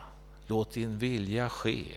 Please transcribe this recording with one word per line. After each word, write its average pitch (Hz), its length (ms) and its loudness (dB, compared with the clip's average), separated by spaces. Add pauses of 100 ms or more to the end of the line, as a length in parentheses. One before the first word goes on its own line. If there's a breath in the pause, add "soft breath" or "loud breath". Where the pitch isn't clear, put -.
(460)
låt 110 260 2
din 113 260 0
vilja 117 500 2
ske - 360 0 (120)